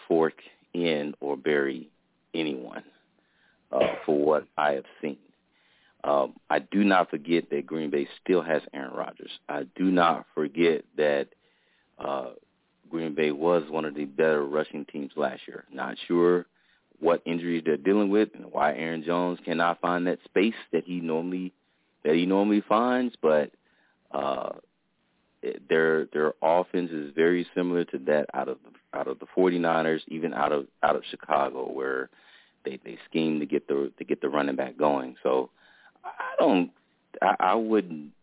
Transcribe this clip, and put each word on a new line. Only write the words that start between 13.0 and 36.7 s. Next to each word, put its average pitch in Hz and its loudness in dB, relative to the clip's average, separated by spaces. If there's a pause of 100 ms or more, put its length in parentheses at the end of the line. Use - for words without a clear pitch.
Bay 76 2
was 80 2
one 78 -4
of 73 -6
the 73 -6
better 76 2
rushing 73 -4
teams 71 -12
last 67 -4
year. - -14
Not 65 -10 (100)
sure 87 2 (540)
what 82 2
injuries 85 -2
they're 78 2
dealing 98 2
with 104 2
and - -16
why 73 0
Aaron 82 -6
Jones 87 -2
cannot 85 0
find 87 0
that 87 0
space 110 2 (180)
that 80 0
he 90 -6
normally, 90 -4 (520)
that 78 4
he 87 4
normally 101 4
finds, 123 0
but, 76 2 (600)
uh, 69 -4 (920)
it, - -8
their, 80 4
their 76 0 (100)
offense 87 2
is 73 -8
very 87 4
similar 87 0
to - -8
that 73 0
out 65 -4
of 65 -8
the, - -14
out - -4
of 67 -8
the - -16
forty-niners, 82 2
even 80 -6
out 73 0
of, 71 -2 (160)
out 78 2
of - -6
Chicago, 69 -2
where 65 -4 (560)
they, 67 -8
they - -14 (100)
scheme 80 0
to 73 -4
get 71 -2
the, 69 -2
to 73 -10
get - -2
the 71 0
running 69 0
back 127 -6
going. 69 0
So 65 0 (540)
I - -10
don't, 95 4 (520)